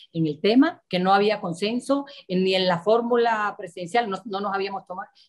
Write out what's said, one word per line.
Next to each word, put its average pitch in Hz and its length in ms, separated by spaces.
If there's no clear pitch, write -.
en 165 140
el 151 120
tema, 262 480
que 180 120
no 185 120
había 208 300
consenso, 233 640
eh, 185 120
ni 190 140
en 185 140
la 170 160
fórmula 233 720
presidencial, 190 500
no, 190 180
no 202 160
nos 202 120
habíamos 196 320
tomado, 180 240